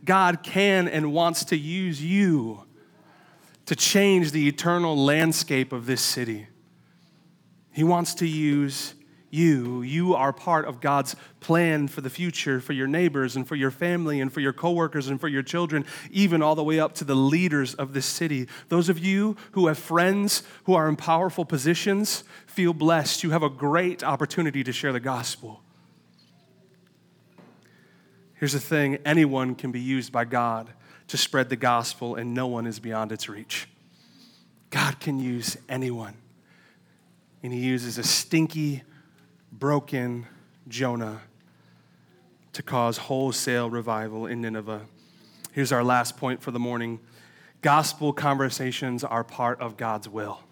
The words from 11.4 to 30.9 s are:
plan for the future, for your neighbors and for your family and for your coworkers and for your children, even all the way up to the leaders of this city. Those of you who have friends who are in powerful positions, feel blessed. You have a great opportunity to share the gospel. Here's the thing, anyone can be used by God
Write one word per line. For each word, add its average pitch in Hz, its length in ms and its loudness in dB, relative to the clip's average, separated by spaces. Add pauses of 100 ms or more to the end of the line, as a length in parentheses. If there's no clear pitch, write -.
plan 165 480 2
for 143 140 -10
the 131 80 -6
future, 151 500 -4
for 127 120 -8
your 135 140 -2
neighbors 143 480 0
and 131 140 -4
for 156 80 -6
your 135 160 0
family 170 480 -2
and 131 120 -2
for - 60 -6
your 139 140 0
coworkers 160 560 0
and 139 120 -4
for 170 60 -4
your 139 160 -2
children, 156 420 -2 (280)
even 180 280 6
all 156 140 4
the 156 80 -2
way 156 160 2
up 156 160 2
to - 100 -6
the 139 120 2
leaders 139 580 2
of 135 200 -6
this 135 120 -2
city. 143 400 -2 (220)
Those 170 200 4
of 165 120 2
you 202 360 2 (160)
who 185 140 4
have 156 100 4
friends 190 680 2 (200)
who 185 100 4
are 156 140 4
in 156 60 2
powerful 170 500 0
positions, 170 800 0 (240)
feel 175 260 0
blessed. 156 520 2
You 165 60 0
have 160 120 2
a 147 80 2
great 147 540 0
opportunity 143 580 -2
to 127 100 -4
share 139 200 -4
the 123 80 -2
gospel. 120 640 -8 (2750)
Here's 143 180 -2
the 139 80 -2
thing, 143 440 0
anyone 135 520 2
can 127 160 -6
be 123 80 -6
used 127 320 -4
by 120 140 0
God 117 420 -2 (400)